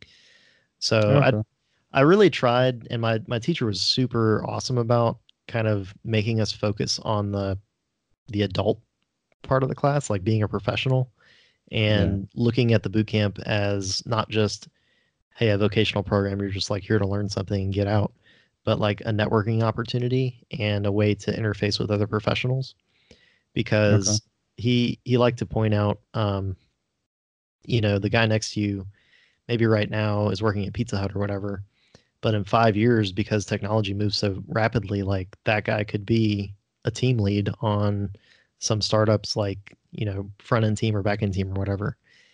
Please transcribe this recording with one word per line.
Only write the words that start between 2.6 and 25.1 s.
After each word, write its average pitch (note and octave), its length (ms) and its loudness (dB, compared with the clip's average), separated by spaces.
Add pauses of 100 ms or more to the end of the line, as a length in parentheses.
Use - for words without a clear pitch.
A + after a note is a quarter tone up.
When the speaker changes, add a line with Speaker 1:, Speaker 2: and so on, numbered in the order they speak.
Speaker 1:
and A#2 120 -4
my, A2+ 260 0
my A#2+ 120 -2
teacher B2+ 260 -2
was F#2+ 140 -2
super A2+ 680 0
awesome A2 320 -4
about A#2 420 2 (280)
kind A2 200 -2
of G2+ 260 -2 (100)
making A2 360 0
us G#2 120 -2
focus - 480 -4
on G2+ 320 -2
the, G2 260 -4 (720)
the G2+ 140 -2
adult G2+ 380 -2 (600)
part C3+ 200 2
of C3+ 80 0
the - 60 -4
class, C#3+ 340 0
like, G2 140 -2
being A2 180 2
a F#2+ 60 0
professional B2+ 640 -2 (600)
and G#2 640 2
Speaker 2:
Yeah. - 0 -
Speaker 1:
looking A#2 400 2
at - 100 4
the G#2+ 60 -6
boot G#2+ 180 0
camp G#2 380 0
as G2+ 600 -2
not A2 240 -2
just, G#2+ 380 -2 (680)
"Hey, A2+ 140 2
a G2+ 80 2
vocational G2+ 460 0
program, G2 360 0
you're G2 100 -4
just, G2 200 -6
like, G2 140 -4
here A2 140 2
to G2 100 0
learn G2+ 220 -2
something G2 340 -4
and F#2+ 100 -2
get G2+ 140 0
out," G#2 240 0 (520)
but, A2 160 0
like, G#2 220 0
a - 100 -10
networking A2 500 0
opportunity B2 880 -2
and G#2 340 -2
a G2+ 60 0
way G#2 240 2
to - 160 -4
interface G#2 480 -2
with G#2+ 100 -2
other G#2 180 0
professionals. B2+ 640 -2 (800)
Because G#2+ 640 2
Speaker 2:
Okay. - 20 -16 (360)
Speaker 1:
he, A#2+ 460 0
he A#2+ 140 2